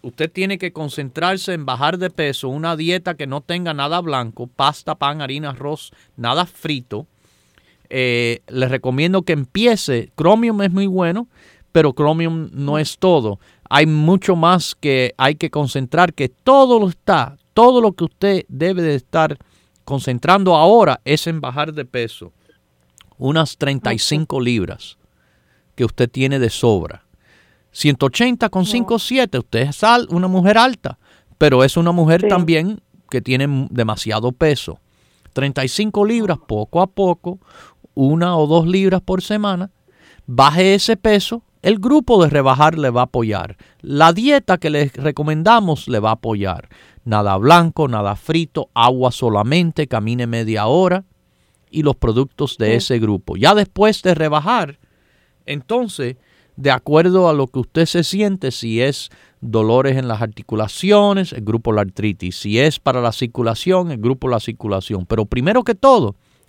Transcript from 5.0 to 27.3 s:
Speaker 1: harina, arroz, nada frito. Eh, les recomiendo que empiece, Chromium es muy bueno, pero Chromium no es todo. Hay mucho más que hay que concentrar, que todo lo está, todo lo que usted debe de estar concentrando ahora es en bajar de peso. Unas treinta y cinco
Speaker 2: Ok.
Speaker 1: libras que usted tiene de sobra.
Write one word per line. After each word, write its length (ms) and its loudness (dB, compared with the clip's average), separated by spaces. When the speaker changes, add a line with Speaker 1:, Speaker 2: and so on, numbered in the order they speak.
Speaker 1:
harina, 280 -8
arroz, 420 -10
nada 300 -2
frito. 600 -10
Eh, 580 -2
les 240 -4
recomiendo 520 -2
que 100 -2
empiece, 840 -2
Chromium 440 2
es 100 0
muy 160 0
bueno, 400 -2
pero 180 4
Chromium 600 -2
no 260 -4
es 180 -6
todo. 420 2
Hay 160 4
mucho 520 2
más 360 2
que 440 -2
hay 180 2
que 140 -6
concentrar, 640 0
que 160 -4
todo 500 4
lo 80 0
está, 480 -2
todo 280 6
lo 100 2
que 140 -6
usted 420 -2
debe 340 -4
de 140 0
estar 420 -2
concentrando 720 0
ahora 480 6
es 240 -2
en 140 -6
bajar 320 -6
de 100 -10
peso. 480 -10
Unas 400 -2
treinta 360 -2
y 60 -6
cinco 380 -4
Speaker 2:
Ok. 60 -2
Speaker 1:
libras 540 -6
que 100 -2
usted 240 -2
tiene 280 -2
de 140 0
sobra. 520 -2